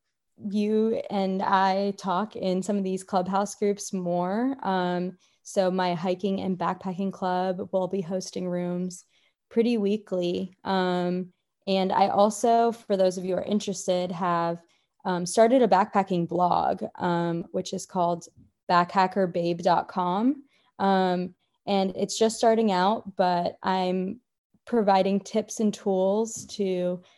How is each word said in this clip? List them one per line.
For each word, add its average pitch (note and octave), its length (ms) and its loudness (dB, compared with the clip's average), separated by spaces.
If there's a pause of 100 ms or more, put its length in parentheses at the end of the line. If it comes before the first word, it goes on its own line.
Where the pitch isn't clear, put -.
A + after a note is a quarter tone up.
(500)
you G#3+ 600 0
and F#3+ 320 -2
I G3 560 2
talk F#3+ 380 -2
in F#3 260 -2
some G3+ 160 -2
of G3 60 -2
these F#3+ 200 -4
Clubhouse F#3+ 520 -2
groups G3+ 380 -2
more. F#3 680 -2
Um, F3+ 560 -2 (260)
so F#3 280 0
my F3+ 220 0
hiking F#3 480 -2
and F#3+ 160 -2
backpacking F#3 560 -4
club F#3 580 -4
will F#3 160 0
be F#3+ 140 -4
hosting F3+ 460 -6
rooms F3+ 580 -6 (440)
pretty A#3 280 2
weekly. F#3 840 -2
Um, F3+ 680 0 (380)
and F#3+ 260 2
I G3 140 4
also, A#3 640 4
for G#3 260 -4
those F#3 200 2
of F3+ 80 -6
you F#3 100 -2
who F3+ 60 -2
are - 40 -6
interested, F#3 640 -2
have, E3+ 480 0 (460)
um, F3+ 200 -2
started A#3 360 6
a A3+ 60 6
backpacking F#3 600 2
blog, F3 560 0 (120)
um, E3+ 560 -2
which F#3 200 -6
is F#3 140 -8
called F3 400 -2 (440)
backhackerbabe F3 920 2
dot F3 260 2
com. G3 560 0 (360)
Um, F#3 560 2 (300)
and F#3+ 300 0
it's - 220 -4
just A3+ 200 2
starting A3+ 340 4
out, F#3+ 440 0
but F3+ 480 0
I'm F#3 560 -2 (460)
providing G3 540 2
tips - 400 -4
and G#3 140 2
tools G3+ 720 0
to F3+ 560 -2 (160)